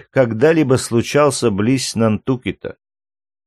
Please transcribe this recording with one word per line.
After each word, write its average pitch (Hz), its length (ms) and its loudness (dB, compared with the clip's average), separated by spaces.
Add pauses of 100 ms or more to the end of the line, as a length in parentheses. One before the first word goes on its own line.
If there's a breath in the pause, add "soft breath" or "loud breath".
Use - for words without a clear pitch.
(120)
когда-либо 131 640 2
случался 123 760 0
близ 110 440 -2
Нантукета. 110 840 -4 (680)